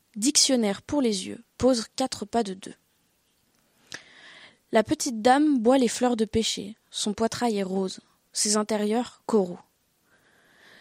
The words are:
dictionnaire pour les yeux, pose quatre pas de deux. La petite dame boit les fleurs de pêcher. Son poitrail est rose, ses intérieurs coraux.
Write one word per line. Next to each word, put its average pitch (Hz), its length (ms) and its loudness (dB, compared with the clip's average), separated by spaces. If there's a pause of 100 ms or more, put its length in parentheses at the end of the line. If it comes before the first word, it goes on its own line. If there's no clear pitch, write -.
(160)
dictionnaire 226 680 2
pour 294 180 -2
les 202 260 -2
yeux, 208 160 -14 (140)
pose 247 280 2 (100)
quatre 254 300 -6
pas 233 180 -2
de 196 100 -10
deux. - 220 -16 (2000)
La 220 120 4
petite 240 380 -4
dame 277 380 4
boit 240 180 4
les 254 100 4
fleurs 247 300 -2
de 220 80 0
pêcher. 214 500 -4 (160)
Son - 220 -4
poitrail 226 460 -2
est 196 40 -2
rose, 190 380 -4 (320)
ses 214 240 0
intérieurs 214 680 -2
coraux. 185 340 0 (1200)